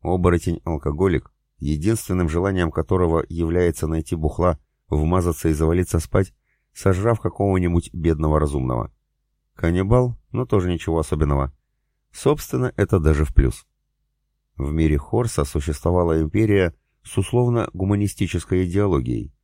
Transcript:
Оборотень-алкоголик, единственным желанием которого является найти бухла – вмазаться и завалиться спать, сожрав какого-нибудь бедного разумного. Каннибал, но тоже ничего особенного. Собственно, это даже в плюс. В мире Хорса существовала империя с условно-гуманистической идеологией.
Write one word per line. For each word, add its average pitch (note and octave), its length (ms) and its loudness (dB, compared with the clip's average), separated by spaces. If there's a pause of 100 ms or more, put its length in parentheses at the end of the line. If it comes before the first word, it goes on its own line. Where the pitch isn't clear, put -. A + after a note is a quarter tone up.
Оборотень-алкоголик, E2+ 1300 0 (280)
единственным E2+ 680 -2
желанием F2 420 0
которого E2 580 0
является E2+ 580 0
найти D#2+ 300 -4
бухла – D#2+ 420 0 (320)
вмазаться E2 580 0
и D#2+ 40 2
завалиться E2 480 0
спать, - 340 -2 (380)
сожрав G2 480 0
какого-нибудь F2+ 720 0
бедного D#2 460 0
разумного. C2 540 -2 (600)
Каннибал, A#2 600 2 (160)
но A#2+ 140 -4
тоже F2+ 240 0
ничего E2 280 -2
особенного. D2 540 0 (600)
Собственно, C3 640 -2
это G2 220 2
даже D2+ 260 4
в - 100 -6
плюс. C2 320 2 (920)
В C#2+ 160 -4
мире D#2 260 2
Хорса A2+ 460 -2
существовала E2 760 0
империя F#2+ 540 2 (280)
с - 140 -8
условно-гуманистической G2 1500 0
идеологией. E2+ 680 -2 (120)